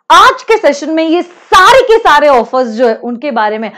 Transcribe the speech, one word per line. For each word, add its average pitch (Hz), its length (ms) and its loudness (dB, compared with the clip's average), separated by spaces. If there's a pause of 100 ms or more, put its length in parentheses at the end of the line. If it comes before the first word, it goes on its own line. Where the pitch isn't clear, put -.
(120)
आज 392 320 2
के 440 140 0
सेशन 285 320 -4
में 320 140 -2
ये 330 180 -2
सारे 427 600 2
के 453 160 2
सारे 302 300 2
ऑफर्स 254 400 0
जो 226 200 -2
है, 226 80 -2
उनके 240 360 -10
बारे 214 260 -4
में 220 200 -10